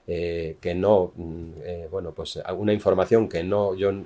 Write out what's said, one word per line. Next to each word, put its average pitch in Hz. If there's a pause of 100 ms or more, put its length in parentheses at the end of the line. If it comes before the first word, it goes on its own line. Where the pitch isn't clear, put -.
(120)
eh, 85
que 87
no, 92
mm, 82 (120)
eh, 85
bueno, 87
pues - (160)
una 104
información 98
que 101
no, 98
yo, 98 (140)